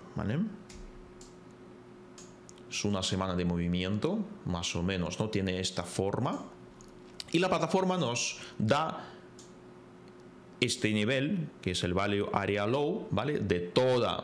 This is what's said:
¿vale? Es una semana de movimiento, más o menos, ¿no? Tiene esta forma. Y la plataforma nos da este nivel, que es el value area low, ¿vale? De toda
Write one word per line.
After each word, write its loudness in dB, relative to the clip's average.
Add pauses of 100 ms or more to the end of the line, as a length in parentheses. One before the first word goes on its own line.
(140)
¿vale? 0 (2250)
Es -2
una 2
semana 0
de 2
movimiento, 2 (260)
más -2
o 0
menos, 0
¿no? 2
Tiene 0
esta -2
forma. 0 (880)
Y 6
la 4
plataforma 4
nos 0 (200)
da 2 (1500)
este 2
nivel, 2 (140)
que 2
es -2
el 4
value 2
area 2
low, 0
¿vale? 2
De 2
toda 4